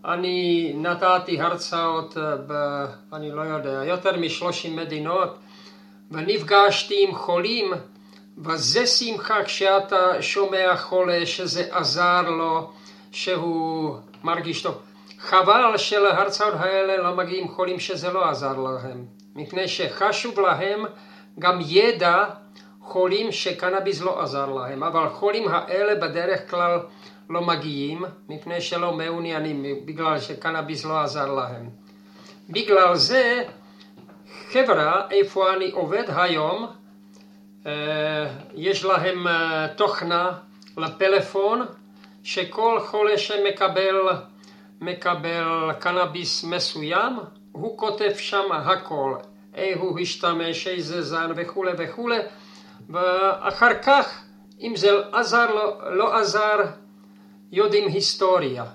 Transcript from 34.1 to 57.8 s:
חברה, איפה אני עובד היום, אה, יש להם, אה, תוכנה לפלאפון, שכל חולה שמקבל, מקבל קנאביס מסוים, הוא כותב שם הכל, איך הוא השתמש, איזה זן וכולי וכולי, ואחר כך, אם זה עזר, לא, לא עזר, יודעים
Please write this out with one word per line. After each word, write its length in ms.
חברה, 580
איפה 420
אני 180
עובד 380
היום, 580
אה, 60
יש 300
להם, 440
אה, 480
תוכנה 560
לפלאפון, 880
שכל 580
חולה 380
שמקבל, 800
מקבל 1000
קנאביס 640
מסוים, 720
הוא 260
כותב 380
שם 360
הכל, 600
איך 260
הוא 200
השתמש, 680
איזה 360
זן 340
וכולי 420
וכולי, 400
ואחר 920
כך, 400
אם 160
זה 140
עזר, 420
לא, 420
לא 200
עזר, 420
יודעים 360